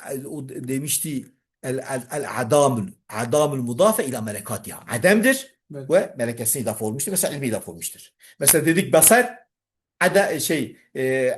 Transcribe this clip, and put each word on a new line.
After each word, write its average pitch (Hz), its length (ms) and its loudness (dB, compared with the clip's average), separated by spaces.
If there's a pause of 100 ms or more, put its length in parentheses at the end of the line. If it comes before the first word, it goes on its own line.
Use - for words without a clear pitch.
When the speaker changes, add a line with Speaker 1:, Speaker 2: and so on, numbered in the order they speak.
Speaker 1:
el, 131 160 -8
o 135 240 -12
de-, - 180 -10
demişti 139 580 -4 (380)
el, 131 140 -4
el, 131 340 -6
el 123 280 -6
adamül, 127 520 2 (180)
adamül 139 500 0
mudafe 147 460 2
ila 123 160 -6
melekatiha. 104 680 -10
Ademdir 208 640 4 (220)
Speaker 2:
Evet. 135 160 -10
Speaker 1:
ve 185 260 2
melekesine 117 460 -2
idafe 110 220 -4
olmuştur. 110 260 -4
Mesela 165 240 -2
ilmi 139 120 -4
idafe 104 240 -4
olmuştur. - 300 -12 (380)
Mesela 147 260 2
dedik 156 280 2
basar, 240 460 6 (600)
ada-, 180 400 2
şey, 147 380 -4 (180)
e, 131 420 0